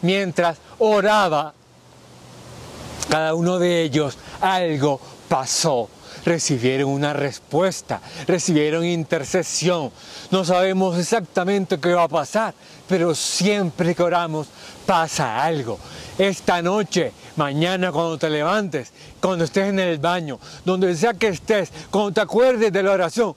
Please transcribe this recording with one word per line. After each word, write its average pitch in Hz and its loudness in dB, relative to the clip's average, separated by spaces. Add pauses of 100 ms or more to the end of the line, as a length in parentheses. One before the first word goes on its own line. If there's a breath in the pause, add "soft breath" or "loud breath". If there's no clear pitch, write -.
Mientras 175 0 (220 loud breath)
oraba, 202 2 (1500)
cada 160 2
uno 175 2
de 175 2
ellos 147 0 (240 loud breath)
algo 156 2 (280 loud breath)
pasó. 131 0 (360 loud breath)
Recibieron 135 0
una 143 0
respuesta, 147 -2 (240 loud breath)
recibieron 165 2
intercesión. 165 -2 (400 loud breath)
No 185 2
sabemos 185 2
exactamente 185 0
qué 175 2
va 175 4
a 165 2
pasar, 165 -2 (320 loud breath)
pero 175 2
siempre 180 0
que 170 -2
oramos 165 0 (400 loud breath)
pasa 151 0
algo. 120 -2 (400 loud breath)
Esta 185 0
noche, 175 0 (240 loud breath)
mañana 165 0
cuando 165 0
te 160 0
levantes, 156 -2 (300 loud breath)
cuando 180 0
estés 196 0
en 196 0
el 175 0
baño, 160 -2 (280 loud breath)
donde 185 2
sea 226 2
que 208 0
estés, 190 -2 (180 loud breath)
cuando 202 0
te 214 2
acuerdes 220 2
de 190 2
la 196 4
oración 185 0